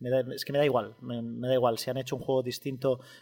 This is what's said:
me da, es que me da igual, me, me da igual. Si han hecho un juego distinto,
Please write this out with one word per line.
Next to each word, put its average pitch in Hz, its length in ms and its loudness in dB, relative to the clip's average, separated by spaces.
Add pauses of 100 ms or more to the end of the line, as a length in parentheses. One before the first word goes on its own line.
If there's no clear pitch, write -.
me 123 100 -4
da, 131 140 4 (100)
es - 100 -8
que - 60 -8
me 143 80 0
da 147 60 4
igual, 120 360 2
me, 120 220 -6
me 117 240 -6
da 127 80 4
igual. 120 240 4
Si - 100 -4
han 127 80 -2
hecho 131 200 -4
un 113 60 -8
juego 131 200 2
distinto, 127 560 -2 (240)